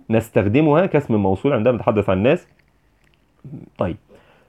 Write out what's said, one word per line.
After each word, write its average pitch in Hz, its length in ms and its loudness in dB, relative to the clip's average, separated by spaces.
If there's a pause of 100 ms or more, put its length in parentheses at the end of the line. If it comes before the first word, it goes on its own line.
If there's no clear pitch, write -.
(100)
نستخدمها 123 760 2
كاسم 139 280 -2
موصول 98 380 0
عندما 117 240 0
نتحدث 104 340 0
عن 92 80 0
الناس. 139 300 0 (1300)
طيب، 90 180 -4 (520)